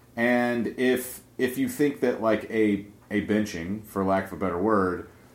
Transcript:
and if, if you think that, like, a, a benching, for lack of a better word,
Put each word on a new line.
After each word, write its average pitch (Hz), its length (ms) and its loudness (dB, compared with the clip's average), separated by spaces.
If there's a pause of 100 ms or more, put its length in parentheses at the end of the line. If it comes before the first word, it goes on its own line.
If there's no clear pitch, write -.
(140)
and 120 540 0 (100)
if, 127 420 0 (180)
if 127 200 0
you 131 100 0
think 143 320 0
that, 123 220 0
like, 110 280 2
a, 107 360 2 (240)
a 98 160 0
benching, 104 580 -2
for 98 200 -4
lack 95 220 0
of - 80 -14
a - 20 -8
better 87 220 -2
word, 92 500 2 (260)